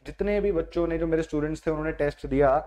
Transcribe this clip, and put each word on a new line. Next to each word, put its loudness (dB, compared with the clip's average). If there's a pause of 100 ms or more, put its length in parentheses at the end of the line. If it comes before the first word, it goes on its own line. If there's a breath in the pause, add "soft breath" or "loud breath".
जितने -2
भी 2
बच्चों -2
ने, -2
जो -2
मेरे 2
स्टूडेंट्स -4
थे, 2
उन्होंने -4
टेस्ट -4
दिया, 4 (100)